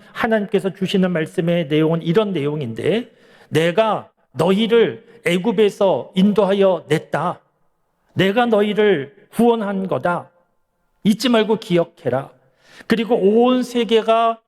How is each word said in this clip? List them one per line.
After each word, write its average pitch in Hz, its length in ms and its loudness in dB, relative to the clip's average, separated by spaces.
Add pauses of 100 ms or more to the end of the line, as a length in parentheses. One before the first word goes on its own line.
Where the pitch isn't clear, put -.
(120)
하나님께서 202 600 -2
주시는 185 380 -2
말씀의 170 560 -2
내용은 156 340 0
이런 196 320 -2
내용인데, 147 760 -4 (380)
"내가 170 600 0 (240)
너희를 190 720 0 (200)
애굽에서 185 920 0
인도하여 190 720 2
냈다. 156 540 -4 (720)
내가 196 320 2
너희를 208 720 0 (160)
구원한 208 560 0
거다. 165 420 -4 (720)
잊지 220 260 0
말고 220 280 2
기억해라. 143 760 -4 (560)
그리고 226 280 0
온 240 480 2
세계가 226 840 0